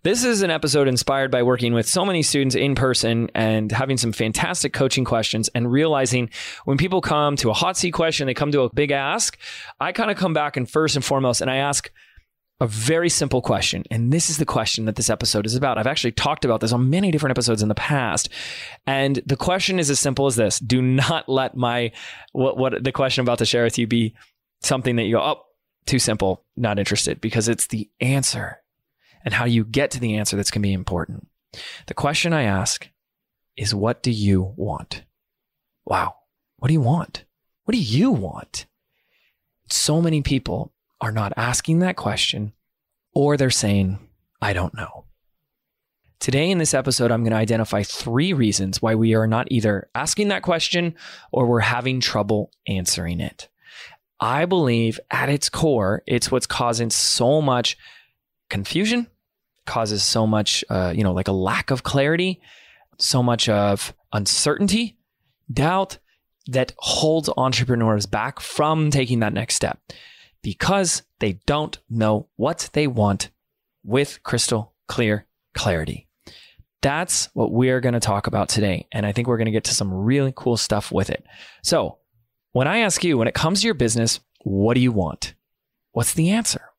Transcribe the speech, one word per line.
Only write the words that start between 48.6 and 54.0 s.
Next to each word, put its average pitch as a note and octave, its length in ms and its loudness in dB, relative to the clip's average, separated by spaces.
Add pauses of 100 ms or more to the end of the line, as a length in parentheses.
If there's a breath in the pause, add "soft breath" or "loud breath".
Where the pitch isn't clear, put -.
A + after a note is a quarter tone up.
why A2+ 140 2
we A2+ 180 4
are A2 140 4
not A2+ 240 0
either G#2 420 0
asking F3+ 360 -2
that F#3+ 120 -2
question E3+ 540 0 (360 loud breath)
or B2+ 140 2
we're A#2+ 140 4
having B2 400 0
trouble G#2 500 0 (160)
answering F2 540 -2
it. - 280 -8 (720 loud breath)